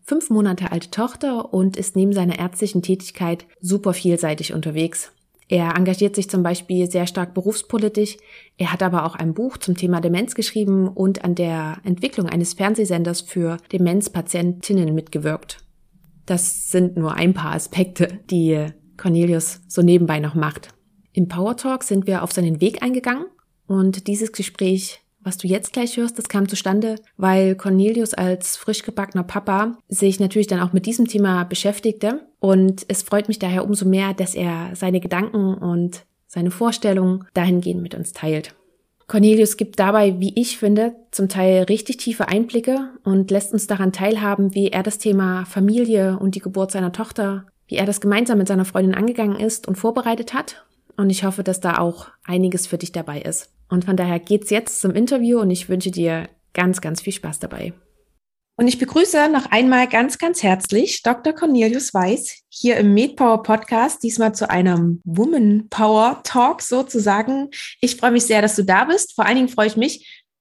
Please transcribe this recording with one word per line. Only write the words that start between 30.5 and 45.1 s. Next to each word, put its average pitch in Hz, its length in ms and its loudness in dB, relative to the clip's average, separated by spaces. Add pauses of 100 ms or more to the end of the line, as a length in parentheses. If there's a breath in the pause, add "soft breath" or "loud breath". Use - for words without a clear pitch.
auch 180 140 0
mit 180 100 2
diesem 233 240 0
Thema 185 360 2
beschäftigte 208 840 -2 (120)
und 190 480 4
es 196 140 -4
freut 208 260 -2
mich 214 100 -2
daher 185 260 -2
umso 202 220 0
mehr, 190 280 2
dass 185 200 -4
er 170 400 -4
seine 185 260 0
Gedanken 190 540 0
und 175 500 -2 (220)
seine 175 240 -2
Vorstellungen 190 720 0 (100)
dahingehend 175 480 0
mit 170 120 -12
uns 170 180 -10
teilt. 156 420 -6 (540)
Cornelius 214 480 6
gibt - 240 -4
dabei, 196 400 4
wie 196 180 -2
ich 240 200 -2
finde, 220 360 2 (160)
zum 196 200 -2
Teil 185 340 4
richtig 214 320 -2
tiefe 220 320 -4
Einblicke 240 640 0 (140)
und 190 260 2
lässt 202 240 0
uns 208 120 0
daran 190 260 0
teilhaben, 202 640 0
wie 196 140 2
er 190 140 -2
das 208 160 -4
Thema 185 480 0